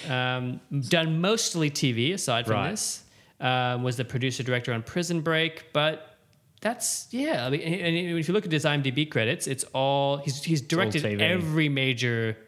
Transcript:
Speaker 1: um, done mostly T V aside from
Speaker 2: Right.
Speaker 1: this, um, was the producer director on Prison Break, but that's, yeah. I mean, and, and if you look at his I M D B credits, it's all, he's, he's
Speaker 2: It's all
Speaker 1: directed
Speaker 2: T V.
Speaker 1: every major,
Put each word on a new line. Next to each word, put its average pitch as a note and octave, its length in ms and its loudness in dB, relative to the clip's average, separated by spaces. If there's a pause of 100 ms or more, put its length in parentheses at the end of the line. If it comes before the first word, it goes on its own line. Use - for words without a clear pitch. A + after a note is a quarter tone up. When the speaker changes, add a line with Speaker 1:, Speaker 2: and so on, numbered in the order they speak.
Speaker 1:
um, B2+ 500 -2 (280)
done D#3+ 340 4
mostly F3+ 480 2
T C#3+ 220 2
V A#2+ 220 2
aside A#2+ 320 0
from A2 100 2
Speaker 2:
Right. G2+ 160 0
Speaker 1:
this, - 320 -6 (380)
um, B2 420 0
was B2+ 140 -2
the B2 80 -2
producer B2+ 380 -2
director B2 300 -2
on A2+ 80 -2
Prison E3+ 380 -2
Break, D#3+ 540 -2
but D#3 360 0 (520)
that's, - 500 -4
yeah. C4 340 0
I C3 40 -2
mean, D3 100 0
and, E3 140 -2 (240)
and E3+ 200 -2
if D#3 120 -2
you F3 40 2
look G#3 120 2
at F3 80 -4
his D3+ 100 2
I D3 120 4
M C#3+ 60 2
D C3+ 100 0
B D3 140 2
credits, C3 400 0
it's C3 280 -2
all, C#3 460 2
he's, C#3+ 220 -6
he's D#3+ 200 0
Speaker 2:
It's A#2+ 120 -4
all E3 40 2
Speaker 1:
directed F#3 260 2
Speaker 2:
T G#2 120 0
V. G2+ 60 2
Speaker 1:
every D#3+ 460 2
major, A#2+ 720 0 (100)